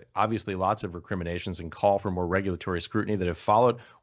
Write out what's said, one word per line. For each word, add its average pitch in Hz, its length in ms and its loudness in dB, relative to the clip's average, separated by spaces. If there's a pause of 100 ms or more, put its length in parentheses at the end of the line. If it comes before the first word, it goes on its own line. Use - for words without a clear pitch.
(160)
obviously, 104 400 -2
lots 95 280 0
of 87 120 -8
recriminations 87 640 -6
and 85 100 -8
call 101 300 4
for 104 100 -4
more 90 160 -2
regulatory 92 540 0
scrutiny 104 380 -2
that 90 100 0
have 85 100 -2
followed. 120 420 4 (240)